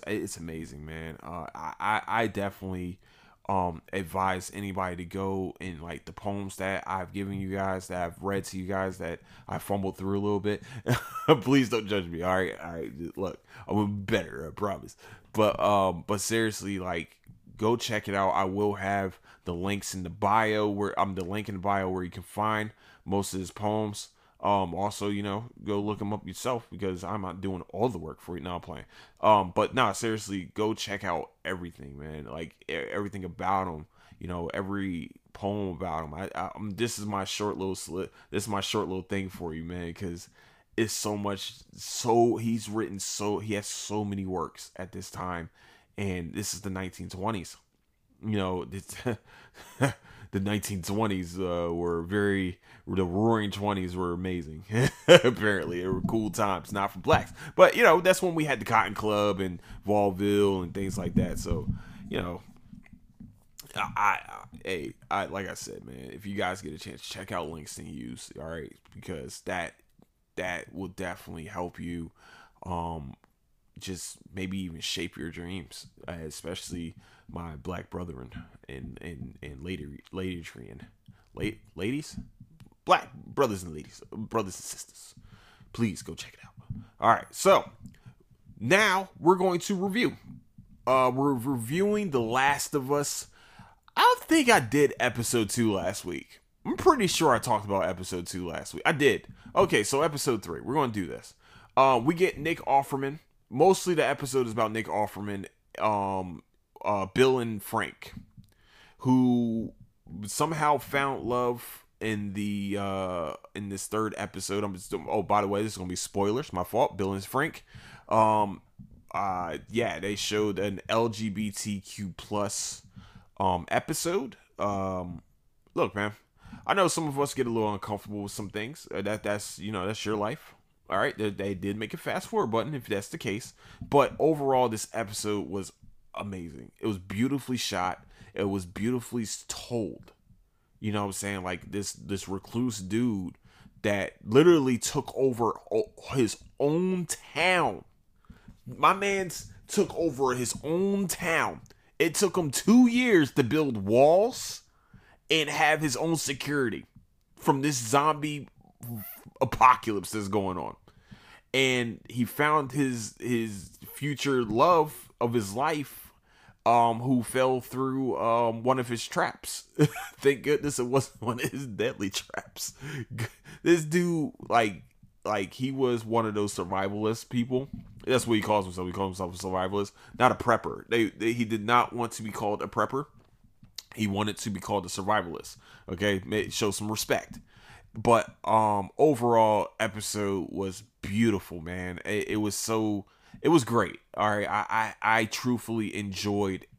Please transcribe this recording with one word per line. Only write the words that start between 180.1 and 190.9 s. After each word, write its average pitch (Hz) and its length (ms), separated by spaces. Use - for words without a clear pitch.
not 123 140
a 101 40
prepper. 104 520
They, 117 220
they, 113 240
he 120 100
did 107 220
not 120 280
want 117 200
to 107 100
be 110 80
called 104 300
a 87 60
prepper. 120 400
He 107 120
wanted 101 300
to - 120
be 95 120
called 101 240
a - 20
survivalist. 95 720
Okay, 95 340
May, 107 220
show 101 240
some 104 180
respect. - 500
But, 113 400
um, 104 520
overall, 113 800
episode 101 760
was 95 320